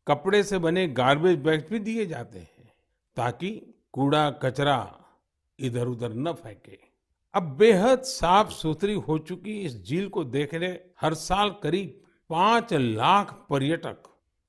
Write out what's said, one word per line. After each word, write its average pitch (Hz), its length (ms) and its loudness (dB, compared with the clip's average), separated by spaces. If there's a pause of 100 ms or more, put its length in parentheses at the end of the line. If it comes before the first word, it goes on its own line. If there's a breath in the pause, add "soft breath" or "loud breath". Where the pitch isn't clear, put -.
कपड़े 190 360 2
से 196 160 -2
बने 175 300 0
गार्बेज 143 500 4
बैग्स 151 320 -2
भी 226 80 -4
दिए 220 280 -4
जाते 117 320 -12
हैं, - 340 -20 (440)
ताकि 127 560 -6 (200)
कूड़ा 143 380 2
कचरा 131 760 -2 (540)
इधर-उधर 120 540 -4
न 139 200 -4
फेंके। 104 460 -20 (560)
अब 202 80 0
बेहद 202 580 6
साफ 196 500 2
सुथरी 160 440 -2
हो 156 240 -2
चुकी 180 420 -10
इस 120 240 -10
झील 175 240 -4
को 185 160 -4
देखने 151 560 -4 (200)
हर 156 140 0
साल 196 360 -2
करीब 170 520 -6 (260 soft breath)
पाँच 196 460 2
लाख 139 760 2
पर्यटक 143 520 -2 (460)